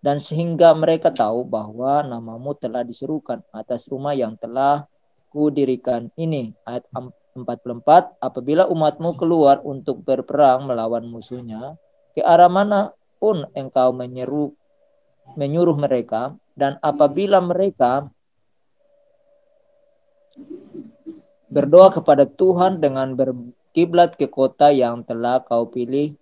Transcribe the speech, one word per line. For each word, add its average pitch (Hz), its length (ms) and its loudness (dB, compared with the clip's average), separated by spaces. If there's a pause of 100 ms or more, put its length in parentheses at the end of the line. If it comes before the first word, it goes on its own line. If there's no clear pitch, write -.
dan 143 160 0
sehingga 165 560 4
mereka 160 400 0
tahu 113 320 -2
bahwa 117 560 -4
namamu 117 560 -10
telah 123 240 -6
diserukan 123 560 -10 (160)
atas 120 320 -10
rumah 139 240 -6
yang 120 240 -4
telah 135 480 -2 (480)
kudirikan 131 880 -2
ini." 147 320 -4 (160)
Ayat 120 240 -10
am-, 123 240 -14 (240)
empat 120 240 -10
puluh 120 160 -10
empat, 165 400 4
"Apabila 135 480 -2
umatmu 160 480 -2
keluar 151 480 2
untuk 135 400 -8
berperang 135 640 2
melawan 117 400 -4
musuhnya, 117 720 -14 (320)
ke - 80 -6
arah 175 320 4
mana 202 400 0 (240)
pun 202 400 -2
engkau 127 400 0
menyeru-, 127 560 -6 (880)
menyuruh 151 400 0
mereka, 131 560 -4 (200)
dan 139 240 -4
apabila 156 640 2
mereka 170 640 0 (3500)
berdoa 147 400 8
kepada 143 320 2
Tuhan 185 560 0
dengan 135 320 -2
berkiblat 135 1040 0
ke 139 160 -4
kota 135 400 2
yang 120 320 0
telah 120 400 -2
kau 117 240 -2
pilih 131 540 -4